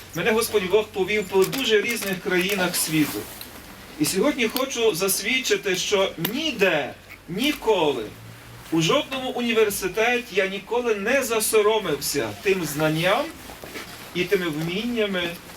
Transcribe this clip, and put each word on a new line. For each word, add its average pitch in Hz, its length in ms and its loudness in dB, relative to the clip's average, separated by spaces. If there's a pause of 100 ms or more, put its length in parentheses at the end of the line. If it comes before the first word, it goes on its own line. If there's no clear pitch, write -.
(140)
мене 180 160 0
Господь 220 400 2
Бог 208 180 4
повів 208 360 0
по 190 200 4
дуже 214 360 2
різних 196 420 -2
країнах 180 540 0
світу. 151 420 2 (840)
І 151 40 4
сьогодні 226 440 2
хочу 233 460 0
засвідчити, 196 840 0
що 190 360 2 (200)
ніде, 196 600 0 (340)
ніколи, 180 760 2 (680)
у 160 80 4
жодному 262 500 0
університеті 220 1040 0
я 196 100 2
ніколи 220 480 -2
не 233 280 2
засоромився 208 1080 2 (120)
тим 190 220 2
знанням 156 600 2 (920)
і 175 100 0
тими 180 240 2
вміннями, 180 840 -2 (260)